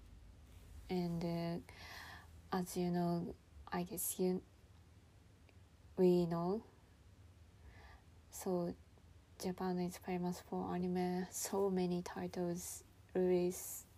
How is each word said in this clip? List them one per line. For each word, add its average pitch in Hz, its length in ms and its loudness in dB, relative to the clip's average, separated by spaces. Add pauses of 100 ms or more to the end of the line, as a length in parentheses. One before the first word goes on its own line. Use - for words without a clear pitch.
(880)
and, 175 340 0
uh, - 1300 -4
as 180 180 -2
you 175 160 2
know, 175 420 2 (380)
I 175 120 -2
guess - 360 -4
you, 185 220 4 (1500)
we 180 300 8
know. 175 380 0 (1700)
So 180 440 0 (680)
Japan 185 380 0
is 180 180 -2
famous 180 520 -2
for 185 260 -2
anime. 180 560 2
So 196 380 2
many 180 320 2
titles 180 840 -4 (300)
release 180 720 2 (120)